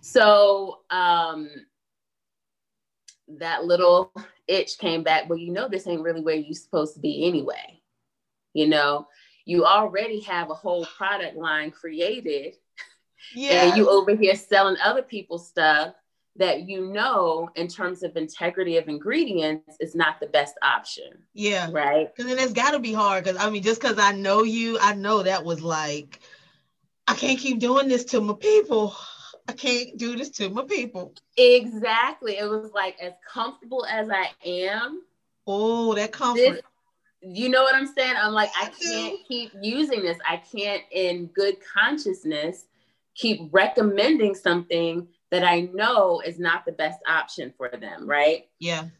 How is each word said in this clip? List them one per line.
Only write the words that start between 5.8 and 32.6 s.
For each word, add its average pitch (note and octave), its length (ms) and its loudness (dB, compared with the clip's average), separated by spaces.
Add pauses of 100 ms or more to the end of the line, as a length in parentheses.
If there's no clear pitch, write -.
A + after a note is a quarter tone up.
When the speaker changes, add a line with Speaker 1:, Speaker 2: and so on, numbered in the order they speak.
Speaker 1:
ain't E3 160 -4
really E3 200 -4
where D#3 140 0
you D#3 180 -8
supposed D#3 400 -4
to D3 60 -20
be D3 260 -2
anyway. - 540 -4 (760)
You D#3 140 2
know, D3 400 2 (360)
you E3+ 220 2
already G#3 540 2
have F3 300 -6
a D3+ 40 -8
whole F3 320 -4
product F#3+ 500 -6
line D#3 340 -4
created. D#3+ 840 -6 (760)
Speaker 2:
Yeah. F3+ 300 4
Speaker 1:
And F3+ 120 6
you G3+ 140 6
over G3 260 6
here G3+ 180 4
selling G3 480 2
other B3+ 200 0
people's F#3 440 -12
stuff D#3 480 2 (420)
that, F3+ 320 0
you F#3+ 180 -8
know, F#3+ 680 0
in E3+ 120 -4
terms F3+ 340 -6
of E3 140 -6
integrity E3+ 600 -2
of D3+ 120 0
ingredients, D#3+ 920 -2
is - 140 -10
not D#3+ 260 0
the D3+ 80 -8
best C#3+ 340 0
option." - 640 -4 (100)
Speaker 2:
Yeah. G3+ 360 -4
Speaker 1:
Right? D3+ 460 0
Speaker 2:
'Cause A#3+ 100 -8
then B3+ 120 -4
it's C4 140 0
gotta C#4 260 0
be A#3 140 -4
hard. G3+ 320 0
'Cause, F#3 120 -2
I G3+ 140 -2
mean, G#3 120 -4
just A3 180 0
'cause A3+ 180 -2
I G3+ 140 4
know G3 320 2
you, A3+ 360 -2
I G3+ 140 4
know G3+ 280 0
that F#3 220 0
was E3 160 -4
like, D3+ 600 -6 (840)
"I B3 80 2
can't C4 240 -2
keep C4 200 -4
doing C4 300 2
this B3 180 0
to A#3+ 140 0
my G#3 140 -2
people. D4 600 2 (520)
I A#3 60 -10
can't B3 420 -4
do A#3 200 -6
this C#4+ 160 -8
to G3+ 180 -6
my A3+ 140 -6
people." B3 500 -6 (240)
Speaker 1:
Exactly. A#3 1000 4
It G#3 100 -4
was G#3+ 240 -6